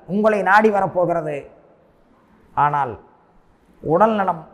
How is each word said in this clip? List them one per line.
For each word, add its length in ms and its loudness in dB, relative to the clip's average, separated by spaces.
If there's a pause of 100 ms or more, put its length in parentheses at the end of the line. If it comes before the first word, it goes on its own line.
உங்களை 360 0
நாடி 280 4
வரப்போகிறது. 800 -2 (1040)
ஆனால் 460 0 (840)
உடல் 300 2
நலம் 400 -4